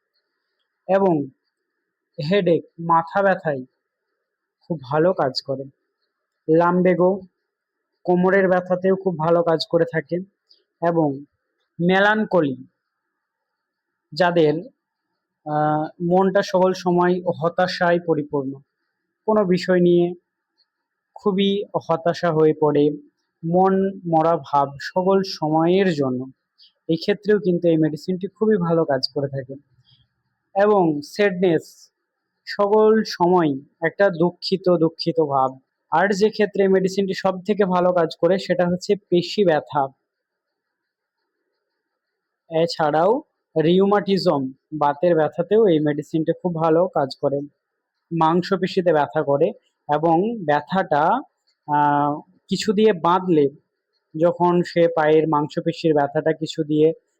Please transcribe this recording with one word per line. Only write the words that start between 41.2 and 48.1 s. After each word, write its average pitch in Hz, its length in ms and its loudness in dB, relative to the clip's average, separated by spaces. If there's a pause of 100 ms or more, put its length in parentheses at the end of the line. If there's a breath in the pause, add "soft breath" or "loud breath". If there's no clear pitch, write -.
এছাড়াও 165 720 0 (340)
রিউমাটিজম, 180 840 2 (300)
বাতের 151 420 0
ব্যথাতেও 170 520 0
এই 160 140 2
মেডিসিনটা 151 520 -2
খুব 180 220 -8
ভালো 160 340 0
কাজ 139 220 -2 (100)
করে। 139 180 -2 (720)